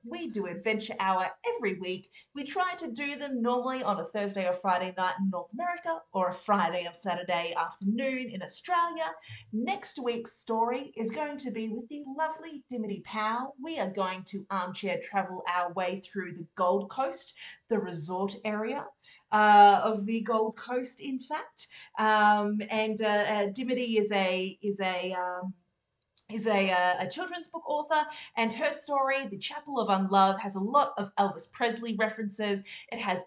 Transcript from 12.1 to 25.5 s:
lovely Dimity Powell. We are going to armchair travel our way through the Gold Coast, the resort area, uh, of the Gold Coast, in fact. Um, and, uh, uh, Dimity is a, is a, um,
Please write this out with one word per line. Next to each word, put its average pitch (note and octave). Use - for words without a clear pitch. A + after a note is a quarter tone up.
lovely D#4
Dimity G#3
Powell. A3+
We D#4+
are F#3+
going F#3+
to G3
armchair F#3
travel F#3
our F3
way F#3
through F3+
the E3+
Gold G3
Coast, -
the A3
resort F#3
area, A3
uh, G#3
of G#3
the A3+
Gold A3
Coast, B3
in C4
fact. -
Um, G#3
and, A3
uh, A3
uh, G#3
Dimity A#3+
is G#3
a, F#3+
is G3+
a, F#3
um, F#3